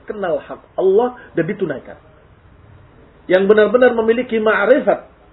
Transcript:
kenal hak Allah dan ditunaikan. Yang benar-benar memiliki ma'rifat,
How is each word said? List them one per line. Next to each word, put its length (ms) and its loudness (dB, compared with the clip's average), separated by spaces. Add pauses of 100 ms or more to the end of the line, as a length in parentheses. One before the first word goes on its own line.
kenal 400 -6
hak 320 -18
Allah 560 0
dan 160 -4
ditunaikan. 480 -8 (1400)
Yang 160 2
benar-benar 480 4
memiliki 480 -2
ma'rifat, 640 0 (260)